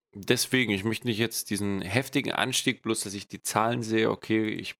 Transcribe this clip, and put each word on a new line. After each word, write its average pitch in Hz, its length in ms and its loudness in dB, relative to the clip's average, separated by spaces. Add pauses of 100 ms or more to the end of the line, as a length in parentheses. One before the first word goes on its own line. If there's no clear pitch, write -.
(140)
Deswegen, 117 580 2
ich 98 120 0
möchte 110 220 -2
nicht 110 120 0
jetzt - 320 -2
diesen 101 320 -2
heftigen 120 500 0
Anstieg, 123 500 0
bloß 110 180 -2
dass 98 120 -6
ich 101 160 -10
die - 140 -14
Zahlen 117 400 0
sehe, 110 280 2
okay, 110 380 0
ich - 320 -8